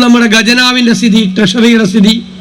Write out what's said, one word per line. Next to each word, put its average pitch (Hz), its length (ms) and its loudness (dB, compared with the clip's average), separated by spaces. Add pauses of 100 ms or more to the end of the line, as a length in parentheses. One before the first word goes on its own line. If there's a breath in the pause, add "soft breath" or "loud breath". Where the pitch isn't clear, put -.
നമ്മുടെ 240 320 2
ഖജനാവിന്റെ 247 640 0
സ്ഥിതി, 220 220 0 (140)
ട്രഷറിയുടെ 226 560 0
സ്ഥിതി? 220 240 2 (260)